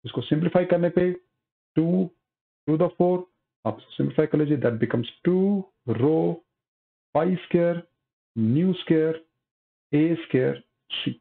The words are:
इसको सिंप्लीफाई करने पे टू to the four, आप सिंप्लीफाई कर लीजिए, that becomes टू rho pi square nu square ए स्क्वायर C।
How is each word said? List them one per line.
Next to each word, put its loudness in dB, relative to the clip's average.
इसको -8
सिंप्लीफाई 0
करने 2
पे 0
टू 0
to 2
the 2
four, 0
आप -4
सिंप्लीफाई -2
कर -2
लीजिए, 0
that 0
becomes -2
टू 2
rho 0
pi 2
square 2
nu 2
square 0
ए 2
स्क्वायर -2
C। -6